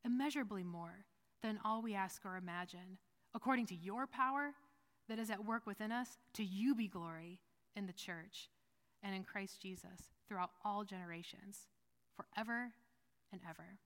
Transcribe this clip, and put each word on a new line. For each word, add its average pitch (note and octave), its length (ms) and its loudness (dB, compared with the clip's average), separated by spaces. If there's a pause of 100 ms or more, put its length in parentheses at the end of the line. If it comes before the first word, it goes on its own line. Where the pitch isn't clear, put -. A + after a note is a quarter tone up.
immeasurably B3 600 4
more F3 420 -6 (360)
than G#3+ 220 2
all A3 180 4
we A3 120 2
ask F#3+ 320 0
or F#3 100 -2
imagine, F3+ 640 -4 (360)
according B3 340 6
to F#3 80 -4
your G3 320 -2
power C#4 460 4 (540)
that A3 120 0
is A3 100 0
at G3+ 160 0
work A3+ 200 2
within G#3+ 260 -2
us, A#3+ 260 0 (160)
to A3 100 0
you G#3 320 6
be A3 120 2
glory E3+ 520 -6 (360)
in G3+ 100 -2
the F3+ 80 -4
church - 560 -8 (540)
and G3 120 -2
in F#3 80 -2
Christ G3 380 -6
Jesus F#3 480 -10 (180)
throughout F3+ 240 0 (120)
all G#3 200 2
generations, F3+ 840 -8 (480)
forever A#3 580 -2 (580)
and F#3 180 -10
ever. E3+ 360 -12